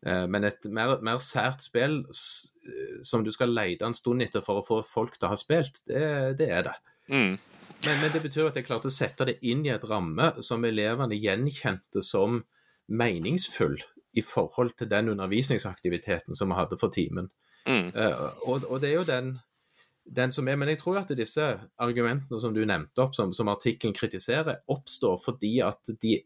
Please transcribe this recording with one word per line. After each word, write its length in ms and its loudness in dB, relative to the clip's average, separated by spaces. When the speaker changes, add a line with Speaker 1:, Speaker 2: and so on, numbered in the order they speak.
Speaker 1:
Eh, 240 2
men 160 2
et 240 -4
mer, 320 0
mer 160 0
sært 460 -2
spill 400 0
s-, 380 -2
som 220 2
du 100 -2
skal 220 2
lete 320 -2
en 80 -4
stund 260 2
etter 220 -2
for 160 2
å 20 -6
få 140 2
folk 300 -4
til 100 -2
å 60 2
ha 80 0
spilt, 480 0
det, 160 0
det 80 4
er 220 2
det. 80 -10
Speaker 2:
Mm. 240 4
Speaker 1:
Men, 220 2
men 100 0
det 80 0
betyr 240 0
at 80 -2
jeg 140 -6
klarte 180 -2
å 60 0
sette 340 0
det 160 0
inn 240 2
i 60 2
et 160 -4
ramme 420 2
som 180 0
elevene 560 0
gjenkjente 880 0
som 320 2
meningsfull 880 0
i 80 2
forhold 520 0
til 120 -6
den 240 2
undervisningsaktiviteten 1200 -2
som 140 0
vi 80 2
hadde 240 0
for 120 2
timen. 360 -2
Speaker 2:
Mm. 280 0
Speaker 1:
Eh, 300 0
og, 160 -2
og 160 -4
det 80 0
er 80 2
jo 80 0
den, 240 -2
den 240 0
som 160 -2
er, 80 0
men 140 0
jeg 100 -2
tror 220 0
at 140 -6
disse 280 0
argumentene 640 0
som 140 0
du 100 4
nevnte 380 2
opp, 140 0
som, 160 2
som 200 2
artikkelen 400 0
kritiserer, 680 -2
oppstår 480 0
fordi 400 0
at 400 -2
de 240 4